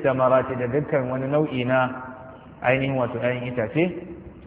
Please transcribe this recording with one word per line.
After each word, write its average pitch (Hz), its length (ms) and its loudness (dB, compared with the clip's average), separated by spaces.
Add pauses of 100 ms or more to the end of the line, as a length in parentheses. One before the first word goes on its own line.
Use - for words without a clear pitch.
thamarati," 131 540 4
da 123 100 -2
dukkan 135 420 0
wani 131 200 -2
nau'i 143 360 0
na 127 380 0 (600)
ainihin, 135 360 2
wato, 120 200 -2
'ya'yan 123 280 -2
itace. 123 480 0 (520)